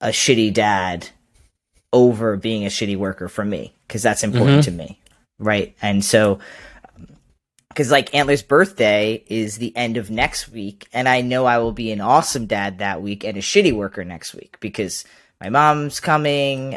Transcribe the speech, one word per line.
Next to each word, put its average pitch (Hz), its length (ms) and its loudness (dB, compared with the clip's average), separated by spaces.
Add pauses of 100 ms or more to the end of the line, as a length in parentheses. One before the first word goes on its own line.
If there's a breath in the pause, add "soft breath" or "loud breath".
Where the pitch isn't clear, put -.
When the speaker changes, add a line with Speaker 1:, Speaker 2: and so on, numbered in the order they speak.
Speaker 1:
a - 80 -4
shitty 113 460 2
dad 95 540 0 (840)
over 113 440 4
being 107 280 -4
a 101 40 -4
shitty 101 280 -4
worker 92 320 -6
for 104 160 -8
me, 101 300 -6 (140)
'cause 107 140 -8
that's 107 200 0
important 127 400 4
Speaker 2:
Mm-hmm. 95 140 -2
Speaker 1:
to 80 80 -10
me, - 160 -18 (400)
right? 104 420 -2
And 101 220 0
so, 107 340 4 (1400 loud breath)
'cause, 135 160 0
like, 139 240 2
Antler's 143 280 2
birthday 113 840 2
is 107 300 -4
the 120 180 -8
end 120 200 -2
of 107 140 -6
next 123 400 -4
week, 101 420 -14
and 127 160 -2
I 127 120 4
know 127 260 0
I 120 120 4
will 117 140 -2
be 113 200 -6
an 104 80 -6
awesome 123 460 2
dad 98 320 -4
that 98 240 -4
week 101 220 -8
and 101 120 -8
a 98 40 -10
shitty 185 320 2
worker 101 320 -6
next 87 300 -14
week - 260 -20
because 101 440 -6 (360 soft breath)
my 92 80 -12
mom's 147 520 2
coming, 143 760 -2